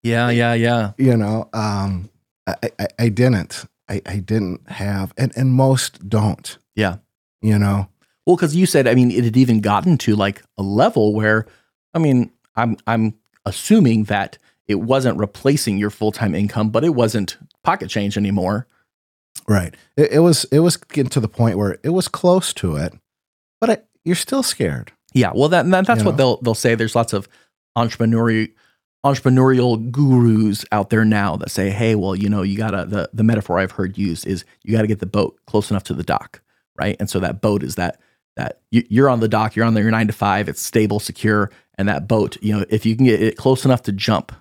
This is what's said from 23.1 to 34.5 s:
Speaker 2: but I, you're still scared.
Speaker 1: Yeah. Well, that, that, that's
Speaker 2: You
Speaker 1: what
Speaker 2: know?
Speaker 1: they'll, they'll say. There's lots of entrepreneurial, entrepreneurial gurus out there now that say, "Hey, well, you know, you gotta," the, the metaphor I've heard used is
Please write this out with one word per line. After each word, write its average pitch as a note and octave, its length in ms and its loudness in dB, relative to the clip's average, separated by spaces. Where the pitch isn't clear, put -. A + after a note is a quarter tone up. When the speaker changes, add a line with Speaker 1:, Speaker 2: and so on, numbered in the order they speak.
Speaker 2:
but A#3 100 0
I, A3 80 2
you're F3 100 2
still C4+ 280 -4
scared. C#2+ 480 -4
Speaker 1:
Yeah. A2+ 180 4
Well, C#3 160 2
that, F3 220 2
that, F#3+ 160 2
that's A3+ 140 2
Speaker 2:
You G#3 40 2
Speaker 1:
what F3+ 60 2
Speaker 2:
know? C#3+ 60 -2
Speaker 1:
they'll, C3 240 2
they'll A#2+ 120 0
say. A#2 220 0
There's A2+ 200 -4
lots A#2 180 0
of G2 140 -6
entrepreneurial, A2+ 760 0
entrepreneurial B2+ 880 2
gurus A#2+ 800 2
out G#2 200 -2
there A2 120 2
now G2+ 340 0
that D#2+ 120 -8
say, F#2+ 220 -2
"Hey, A2+ 240 0
well, G2 200 -2
you G2+ 140 -2
know, G#2 140 -2
you G2 140 -2
gotta," G2+ 280 -4
the, G2 260 -6
the G#2+ 120 -2
metaphor G#2 340 0
I've F#2+ 140 0
heard G2 260 -6
used F#2 300 -4
is F2+ 180 -6